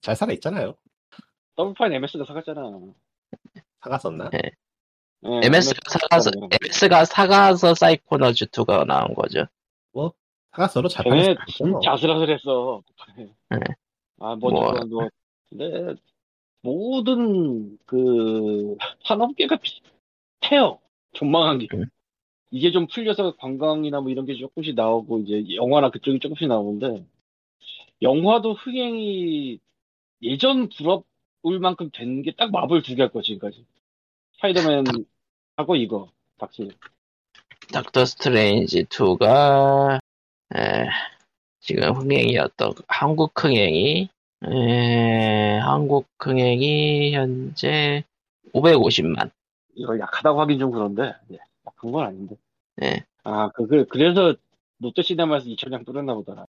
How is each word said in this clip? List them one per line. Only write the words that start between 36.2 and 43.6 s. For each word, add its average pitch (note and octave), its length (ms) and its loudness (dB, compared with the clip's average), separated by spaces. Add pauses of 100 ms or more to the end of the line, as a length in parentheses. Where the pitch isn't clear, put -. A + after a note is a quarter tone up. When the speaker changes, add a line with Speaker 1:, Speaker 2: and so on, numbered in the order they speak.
Speaker 2:
닥스. G2+ 280 -12 (1080)
Speaker 3:
닥터 - 320 0
스트레인지 G#2 800 2
투가, C#3 1120 4 (560)
에... - 40 -2 (1000)
지금 - 320 0
흥행이 C3 440 0
어떤... - 360 -2 (140)
한국 D#3 440 0 (100)
흥행이, B2 680 2 (380)